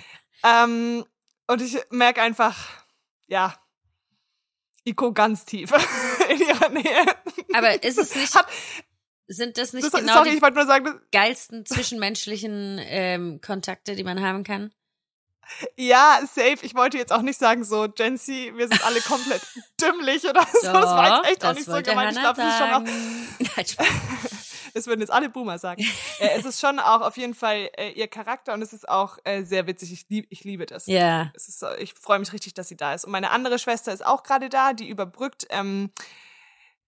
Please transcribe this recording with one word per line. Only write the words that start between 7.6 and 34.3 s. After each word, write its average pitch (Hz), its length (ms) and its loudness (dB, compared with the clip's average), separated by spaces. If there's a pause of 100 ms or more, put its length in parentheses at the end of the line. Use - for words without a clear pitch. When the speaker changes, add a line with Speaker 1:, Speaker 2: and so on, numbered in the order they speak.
Speaker 1:
ist 240 160 2
es - 160 4
nicht, 277 180 0
Speaker 2:
Hat 359 140 6 (800)
Speaker 1:
sind 233 320 -4
das 247 140 -2
nicht 254 120 -4
Speaker 2:
das, 294 80 2
Speaker 1:
genau 339 220 4
Speaker 2:
sorry, 320 160 8
Speaker 1:
die 311 60 0
Speaker 2:
ich 285 40 0
wollte 277 140 6
nur 294 100 2
sagen, 269 200 4
das 302 100 -6 (160)
Speaker 1:
geilsten 220 560 0
zwischenmenschlichen, 208 1120 -4
ähm, 175 640 -4
Kontakte, 196 500 -8
die 190 80 -8
man 185 200 -6
haben 190 200 -4
kann? 208 300 -10 (1040)
Speaker 2:
Ja, 254 420 8 (140)
safe. 269 300 4
Ich 240 120 -10
wollte 262 220 2
jetzt 247 140 -4
auch 226 120 2
nicht 269 160 -4
sagen, 233 240 4
so, 214 260 -2
„Gen 233 280 -2
Z, 254 400 -6
wir 240 100 -2
sind 220 180 2
alle 233 160 2
komplett 254 400 -2 (200)
Speaker 1:
<laughs> - 200 -8
Speaker 2:
dümmlich“ 330 460 0
oder 359 140 4 (200)
so. 185 100 0
Das 381 140 4
war - 240 6
Speaker 1:
Doch, 269 160 4
Speaker 2:
jetzt - 60 4
echt - 120 -2
auch - 60 2
Speaker 1:
das - 80 -2
Speaker 2:
nicht 285 80 -6
so - 80 -6
Speaker 1:
wollte 285 180 -2
Speaker 2:
gemeint. 254 220 0
Ich 240 40 -6
Speaker 1:
Hannah 247 160 0
Speaker 2:
glaub, 240 120 -2
das 226 80 2
ist 226 60 2
schon 247 100 2
auch 226 180 0
Speaker 1:
sagen. 226 400 -8 (120)
<laughs> - 160 -4
Nein, 175 120 -4
Spaß. - 200 0
Speaker 2:
<laughs> - 640 -4 (260)
Das 226 100 -6
würden 226 160 -2
jetzt 208 80 -6
alle 277 200 2
Boomer 220 280 -8
sagen. 180 260 -8 (200)
Speaker 1:
<laughs> - 160 -4
Speaker 2:
Äh, 208 180 2
es 226 80 -4
ist 254 160 -6
schon 277 180 2
auch 226 220 4
auf - 160 -4
jeden 247 160 -6
Fall, 214 420 -4
äh, 208 140 -8
ihr 214 180 -8
Charakter 226 460 -8
und 214 80 -6
es 214 100 -8
ist 214 160 -12
auch, 196 360 -2
äh, 196 200 -4
sehr 185 220 -2
witzig. 175 260 -8
Ich 180 180 -16
lieb-, 214 200 -6
ich - 140 -20
liebe 190 240 -10
das. - 180 -10
Speaker 1:
Ja. 165 480 2
Speaker 2:
Es - 140 -12
ist, - 160 -8
äh, - 140 -8
ich - 180 -12
freue 202 240 0
mich 202 140 -8
richtig, 196 200 -14
dass 185 140 -10
sie 175 100 -14
da 143 160 -6
ist. 175 120 -6
Und 185 60 -16
meine 190 200 -4
andere 247 260 0
Schwester 233 340 -4
ist 190 140 -6
auch 262 160 2
gerade 269 280 -2